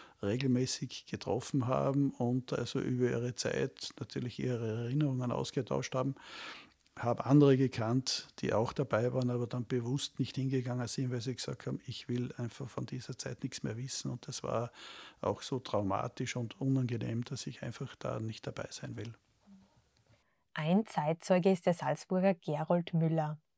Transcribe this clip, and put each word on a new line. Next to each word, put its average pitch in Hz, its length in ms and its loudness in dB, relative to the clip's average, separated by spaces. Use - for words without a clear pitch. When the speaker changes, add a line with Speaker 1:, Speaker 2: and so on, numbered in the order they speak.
Speaker 1:
regelmäßig 127 840 0
getroffen 117 600 -2
haben 139 440 2
und 123 420 0
also 123 260 -2
über 123 300 2
ihre 123 260 -2
Zeit - 540 -2
natürlich 123 400 -6
ihre 117 440 -2
Erinnerungen 127 480 0
ausgetauscht - 640 -2
haben. 135 200 0
Hab 117 280 0
andere 139 300 10
gekannt, 127 720 2
die - 120 0
auch 110 220 2
dabei 120 400 2
waren, 127 160 2
aber 120 180 0
dann 123 180 -4
bewusst 123 540 -2
nicht 127 160 -2
hingegangen 127 520 0
sind, 127 240 -2
weil 120 100 -2
sie 123 120 -4
gesagt - 320 -8
haben, 131 200 -4
„Ich - 240 -8
will 123 260 -2
einfach 120 320 -6
von 127 180 -6
dieser 127 320 -8
Zeit - 240 -8
nichts - 220 -6
mehr 110 140 -4
wissen.“ 131 340 -6
Und - 160 -10
das - 160 -8
war 120 280 -2
auch 98 200 0
so 131 180 -4
traumatisch 107 760 -2
und 120 240 -6
unangenehm, 120 640 0
dass - 240 -6
ich 131 160 -8
einfach 127 320 -8
da 120 240 -4
nicht 110 260 -6
dabei - 260 -6
sein 117 260 -10
will. 113 160 -8
Speaker 2:
Ein 175 320 4
Zeitzeuge 175 680 4
ist - 120 0
der 180 80 6
Salzburger 180 600 2
Gerold 170 600 0
Müller. 160 440 2